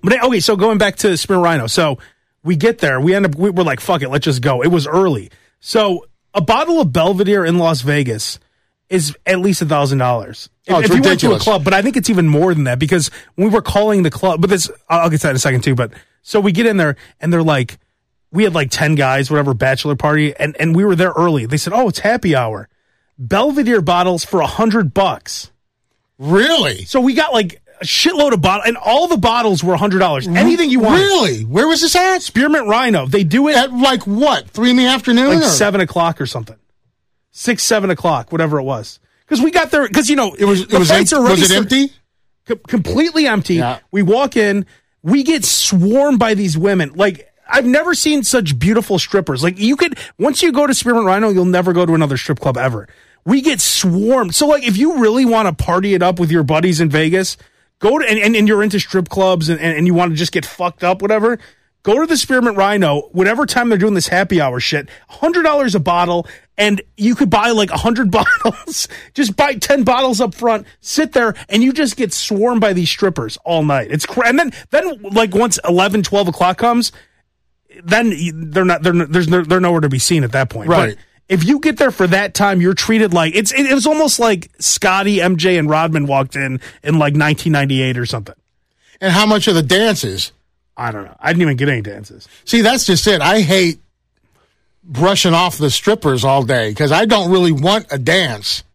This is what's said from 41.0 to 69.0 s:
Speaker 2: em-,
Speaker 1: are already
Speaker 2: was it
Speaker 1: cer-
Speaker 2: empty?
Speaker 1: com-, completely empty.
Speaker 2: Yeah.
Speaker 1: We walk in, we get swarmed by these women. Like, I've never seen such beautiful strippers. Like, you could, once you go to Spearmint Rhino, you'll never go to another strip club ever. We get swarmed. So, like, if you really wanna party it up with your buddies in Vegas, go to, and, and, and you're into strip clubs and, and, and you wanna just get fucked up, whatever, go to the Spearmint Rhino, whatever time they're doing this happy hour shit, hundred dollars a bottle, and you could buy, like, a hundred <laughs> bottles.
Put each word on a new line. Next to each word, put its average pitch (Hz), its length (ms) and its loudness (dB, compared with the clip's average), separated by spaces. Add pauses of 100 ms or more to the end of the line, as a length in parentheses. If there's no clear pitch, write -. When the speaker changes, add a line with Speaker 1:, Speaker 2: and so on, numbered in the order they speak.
Speaker 2:
em-, 294 80 2
Speaker 1:
are - 20 2
already 262 200 4
Speaker 2:
was 190 80 2
it - 40 2
Speaker 1:
cer- 247 40 2
Speaker 2:
empty? 262 340 0 (540)
Speaker 1:
com-, 233 200 -4
completely 302 600 0
empty. 202 260 -2
Speaker 2:
Yeah. 123 240 -2 (140)
Speaker 1:
We 202 100 0
walk 233 340 0
in, 202 300 0 (360)
we 269 200 2
get 277 220 0
swarmed 233 720 2
by 220 160 2
these 185 240 -2
women. 180 380 0
Like, 185 360 -2 (160)
I've 254 180 2
never 311 280 2
seen 294 300 0
such 160 340 0
beautiful 202 400 0
strippers. 147 460 -2
Like, 180 140 -2
you 233 180 0
could, 330 200 -2 (220)
once 269 240 0
you 339 100 2
go 294 140 2
to 269 80 0
Spearmint 226 320 0
Rhino, 202 240 2
you'll 185 140 2
never 180 280 0
go 175 140 2
to 165 80 2
another 147 220 0
strip - 240 -4
club 127 180 -2
ever. 120 300 -4 (360)
We 254 160 2
get 262 200 0
swarmed. 196 760 0
So, 294 140 2
like, 285 180 2
if 196 100 0
you 302 220 0
really 233 260 2
wanna 220 280 2
party 190 420 0
it 175 80 0
up 180 160 0
with 165 140 0
your 165 100 2
buddies 160 380 0
in 160 100 2
Vegas, 160 460 0 (420)
go 240 220 2
to, 247 80 -2
and, 220 100 0
and, 220 160 2
and 214 140 4
you're 208 160 2
into 202 160 -2
strip 185 280 -4
clubs 185 400 0
and, 160 120 -2
and, 160 180 -2
and 170 80 2
you 180 80 2
wanna 170 220 0
just 160 160 -4
get 156 120 -4
fucked - 380 -8
up, 185 200 -2
whatever, 214 360 0 (460)
go 226 160 2
to 330 60 0
the 320 100 0
Spearmint 247 400 0
Rhino, 196 460 0 (100)
whatever 214 340 0
time 240 220 0
they're 214 100 2
doing 208 160 0
this 175 140 -2
happy 180 320 0
hour 127 180 -2
shit, 147 300 -4 (200)
hundred 339 340 -2
dollars 285 320 0
a 196 60 2
bottle, 175 460 0 (300)
and 208 240 0 (180)
you 214 160 2
could 202 160 0
buy, 220 200 2
like, 208 200 0
a 165 80 -6
hundred 226 320 0
<laughs> 1077 340 0
bottles. - 420 -4 (280)